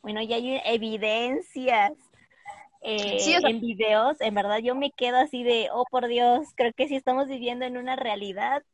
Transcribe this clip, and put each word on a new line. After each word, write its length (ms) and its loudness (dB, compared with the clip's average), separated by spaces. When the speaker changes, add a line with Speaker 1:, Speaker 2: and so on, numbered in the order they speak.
Speaker 1:
Bueno, 200 -6
ya 140 -2
hay 280 -2
evidencias, 1300 0
eh, 380 -2
Speaker 2:
Sí, 160 4
o 40 6
sea 100 4
Speaker 1:
en 100 -2
videos. 600 2
En 140 -2
verdad, 240 0
yo 160 -2
me 180 -2
quedo 260 -2
así 260 0
de, 280 2
"Oh, 180 0
por 180 0
Dios, 480 4
creo 160 2
que 160 0
sí 80 -2
estamos 320 0
viviendo 360 -6
en 120 -6
una 200 -6
realidad 680 -4